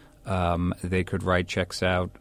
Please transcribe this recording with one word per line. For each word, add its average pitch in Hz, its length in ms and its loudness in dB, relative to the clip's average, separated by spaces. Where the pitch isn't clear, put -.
Um, 87 560 0
they 92 220 0
could 92 200 -4
write 92 240 2
checks - 360 -4
out, 92 380 2